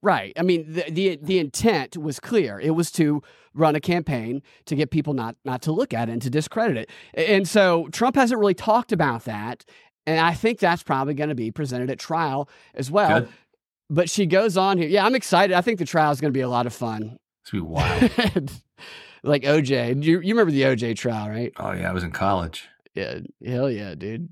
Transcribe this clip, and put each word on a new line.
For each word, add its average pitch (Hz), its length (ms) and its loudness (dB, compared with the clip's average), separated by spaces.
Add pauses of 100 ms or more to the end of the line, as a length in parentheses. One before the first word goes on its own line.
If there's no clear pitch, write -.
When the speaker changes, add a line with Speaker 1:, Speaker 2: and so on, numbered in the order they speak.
Speaker 1:
Right. 131 340 0
I 165 60 -2
mean, 175 300 2
the, 165 180 -4
the, 175 320 -2
the 185 160 0
intent 156 580 0
was 151 220 -6
clear. 139 420 -2
It 151 100 -2
was 165 220 0
to 147 300 0 (320)
run 151 220 2
a 147 40 -2
campaign 139 640 -2 (240)
to - 80 -4
get 143 160 0
people 147 240 -2
not, 117 300 -4
not 127 180 -4
to 156 100 -2
look 214 220 -2
at 113 140 -2
it 113 40 -6
and 117 100 -4
to 131 60 -4
discredit 156 480 0
it. 110 140 -8 (240)
A-, 180 200 2
and 196 120 2
so 175 460 4
Trump 240 240 0
hasn't 247 240 4
really 202 140 4
talked 226 360 0
about 143 360 0
that. 110 380 -8 (400)
And 160 140 0
I 165 160 4
think 220 240 -2
that's 170 240 2
probably 139 320 -2
gonna 147 220 -4
be 113 160 -6
presented 127 360 -6
at 131 120 -6
trial 147 480 -4 (260)
as 131 160 -6
well. 165 300 4
Speaker 2:
Good. - 80 -6 (640)
Speaker 1:
But 165 200 2
she 202 160 2
goes 190 300 4
on 190 200 4
here. 170 120 0
Yeah, 190 180 4
I'm 247 80 4
excited. 190 400 4
I 180 60 4
think 208 180 0
the 170 60 -2
trial 156 260 2
is 135 100 0
gonna 147 120 0
be 135 80 0
a 127 80 0
lot 123 180 0
of 113 80 -6
fun. 110 420 -8 (260)
Speaker 2:
It's - 100 -14
gonna 92 120 -2
be 80 40 -10
wild. 175 880 0
Speaker 1:
<laughs> - 60 -20 (600)
Like 139 220 0
O 147 140 4
J. 127 360 0
You, 160 240 2
you 190 140 0
remember 214 160 4
the 139 140 2
O 131 100 4
J 117 200 -2
trial, 110 360 -4
right? 113 260 -6
Speaker 2:
Oh, 98 140 -6
yeah. 90 180 -4
I 90 40 -4
was 90 100 -2
in 87 80 -6
college. 92 540 -2 (320)
Speaker 1:
Yeah. 87 240 -8 (260)
Hell 127 240 -2
yeah, 101 240 -8
dude. 110 380 -10